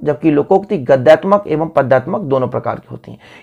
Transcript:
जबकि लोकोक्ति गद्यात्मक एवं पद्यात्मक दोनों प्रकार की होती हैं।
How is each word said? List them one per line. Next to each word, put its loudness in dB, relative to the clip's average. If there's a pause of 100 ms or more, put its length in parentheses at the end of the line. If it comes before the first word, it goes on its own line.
जबकि 0
लोकोक्ति 0
गद्यात्मक 4
एवं -4
पद्यात्मक 0
दोनों -2
प्रकार -6
की -18
होती -18
हैं। -20 (240)